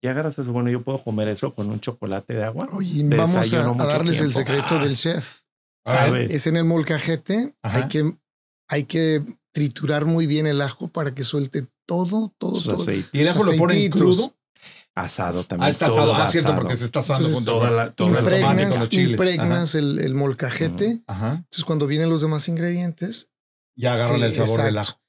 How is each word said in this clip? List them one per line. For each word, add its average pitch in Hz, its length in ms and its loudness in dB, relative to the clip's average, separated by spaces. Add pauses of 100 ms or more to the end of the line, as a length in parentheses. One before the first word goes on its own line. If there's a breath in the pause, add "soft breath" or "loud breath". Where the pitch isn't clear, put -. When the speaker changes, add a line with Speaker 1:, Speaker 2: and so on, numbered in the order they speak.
Speaker 1:
Y 123 60 -4
agarras 143 300 -4
eso. 123 140 -6
Bueno, 123 180 -2
yo 123 140 -2
puedo 135 180 -6
comer 107 280 -2
eso 123 260 -4
con 104 140 -4
un 110 100 -4
chocolate 101 540 -8
de 110 100 -4
agua. 113 300 -6
Speaker 2:
Oye, 175 300 -2
Speaker 1:
De 143 120 4
Speaker 2:
vamos 165 200 4
a, 185 40 2
Speaker 1:
desayuno - 300 2
Speaker 2:
a 123 40 0
Speaker 1:
mucho 127 140 0
Speaker 2:
darles 156 320 2
el 147 140 0
Speaker 1:
tiempo. - 40 0 (140)
Speaker 2:
secreto 139 240 0
Speaker 1:
Ah. 143 80 2
Speaker 2:
del 139 140 0
chef. - 440 -4 (440)
Speaker 3:
A 117 80 -2
ver. 131 80 4
Speaker 1:
A 131 80 4
ver. 120 240 0
Speaker 2:
Es 147 140 0
en 165 100 2
el 165 80 2
molcajete. 165 960 -2
Speaker 3:
Ajá. 110 220 -2
Speaker 2:
Hay 135 40 -4
que, 151 300 0 (500)
hay 147 160 -2
que 160 400 0 (300)
triturar 147 520 -2
muy 165 220 2
bien 151 200 0
el 143 140 0
ajo 143 280 -6
para 143 260 -6
que 135 80 -6
suelte 139 440 -4 (180)
todo, 185 520 -2
todo, - 180 -4
Speaker 1:
Sus - 100 -2
Speaker 2:
todo. - 160 -2
Speaker 1:
aceites. - 320 -2
Speaker 3:
¿Y 139 80 0
el 160 80 4
ajo 185 160 4
lo 185 100 4
ponen 175 220 4
Speaker 2:
Aceititos. 196 240 2 (160)
Speaker 3:
crudo? 254 160 -2 (640 loud breath)
Speaker 1:
Asado 90 480 -4
también, 175 220 -2
Speaker 3:
Ah, - 40 4
está - 180 0
Speaker 1:
todo - 140 4 (120)
Speaker 3:
asado. - 20 -
Ah, - 160 2
cierto, 170 180 2
Speaker 1:
asado. - 120 2
Speaker 3:
porque 127 160 -2
se 120 80 -4
está 120 140 -2
asando 135 280 2
Speaker 2:
Entonces, 127 200 2
Speaker 3:
junto 117 120 0
Speaker 1:
Toda 120 100 4
Speaker 3:
con 117 80 2
Speaker 1:
la, 117 160 -2
todo 180 160 0
el 175 40 4
Speaker 3:
tomate, 180 240 4
Speaker 2:
impregnas, 190 360 4
Speaker 3:
con 170 80 0
los - 80 -2
chiles. 180 220 2
Speaker 2:
impregnas 170 580 0
Speaker 3:
Ajá. 160 100 0
Speaker 2:
el, 143 200 0
el 131 140 -2
molcajete. 143 720 -2
Speaker 1:
Ujú. 233 200 -4
Speaker 3:
Ajá. 110 300 -4
Speaker 2:
Entonces, 170 280 -10
cuando 151 220 0
vienen 156 220 0
los 160 120 2
demás 156 260 -2
ingredientes, 175 840 -4 (460)
Speaker 3:
Ya 123 180 0
agarran 120 260 2
Speaker 2:
sí, 120 60 2
Speaker 3:
el 110 100 0
sabor 113 260 2
del 107 160 0
Speaker 2:
exacto. - 20 -2 (120)
Speaker 3:
ajo. - 180 -20